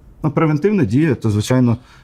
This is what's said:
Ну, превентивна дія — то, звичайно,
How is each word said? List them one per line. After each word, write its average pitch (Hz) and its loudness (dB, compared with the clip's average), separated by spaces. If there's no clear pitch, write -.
Ну, 151 -2
превентивна 165 0
дія — 127 0
то, 110 -4
звичайно, 117 0